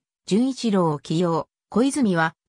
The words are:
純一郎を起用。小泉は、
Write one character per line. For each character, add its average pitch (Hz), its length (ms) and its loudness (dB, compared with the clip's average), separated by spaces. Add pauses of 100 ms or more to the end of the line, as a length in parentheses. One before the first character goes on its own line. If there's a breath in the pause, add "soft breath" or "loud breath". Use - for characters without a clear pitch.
(260)
純 233 220 2
一 240 240 -4
郎 175 200 2
を 147 80 -4
起 160 200 -4
用。 165 300 -2 (200)
小 214 140 0
泉 269 320 0
は、 160 200 0 (140)